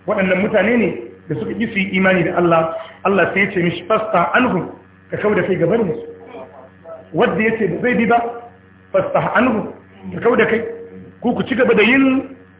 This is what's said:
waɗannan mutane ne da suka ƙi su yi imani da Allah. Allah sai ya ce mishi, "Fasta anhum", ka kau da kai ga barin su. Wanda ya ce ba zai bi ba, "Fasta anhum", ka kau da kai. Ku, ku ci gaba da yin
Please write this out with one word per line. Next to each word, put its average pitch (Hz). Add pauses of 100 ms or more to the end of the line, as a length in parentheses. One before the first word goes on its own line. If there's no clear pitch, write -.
waɗannan 185
mutane 220
ne 196 (400)
da 147
suka -
ƙi 220
su 202
yi 190
imani 190
da -
Allah. 165 (280)
Allah 190
sai 190
ya 202
ce 185
mishi, -
"Fasta 214
anhum", 226 (400)
ka 175
kau 208
da 180
kai 180
ga 165
barin 208
su. - (1080)
Wanda 185
ya 220
ce 208
ba 170
zai 247
bi 226
ba, 233 (760)
"Fasta 185
anhum", 220 (460)
ka 165
kau 233
da 220
kai. 220 (600)
Ku, -
ku 190
ci 247
gaba 240
da 208
yin 269 (240)